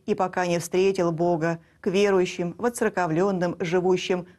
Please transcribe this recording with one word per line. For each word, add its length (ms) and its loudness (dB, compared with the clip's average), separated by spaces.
и 80 0
пока 320 0
не 140 0
встретил 520 2
Бога, 480 0
к 60 -4
верующим, 720 2
воцерковленным, 1000 0
живущим 680 0